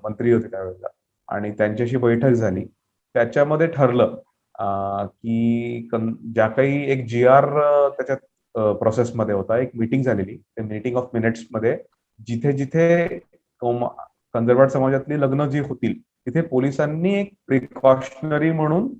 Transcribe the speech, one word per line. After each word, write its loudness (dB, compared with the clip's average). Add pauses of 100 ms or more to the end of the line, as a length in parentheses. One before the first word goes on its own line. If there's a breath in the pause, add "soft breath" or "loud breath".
मंत्री 0
होते 2
त्यावेळेला -10 (420)
आणि -6
त्यांच्याशी -2
बैठक 2
झाली. 0 (500)
त्याच्यामध्ये 2
ठरलं, 2 (380)
अ, -6 (400)
की -2
कन-, -2 (200)
ज्या 4
काही 0
एक -2
जीआर, 6
अ, 2
त्याच्यात, -4 (360)
अ, 0
प्रोसेसमध्ये 0
होता, 0
एक -2
मीटिंग -2
झालेली, -2
त्या -14
meeting -6
of -2 (100)
minutes 0 (120)
मध्ये -2 (480)
जिथे -2
जिथे 0 (420)
कौमा-, -4 (320)
कंजरवाड 4
समाजातली 0
लग्न 0
जी -2
होतील -4
तिथे -4
पोलिसांनी 0
एक -4 (140)
प्रिकॉशनरी 0
म्हणून 0 (160)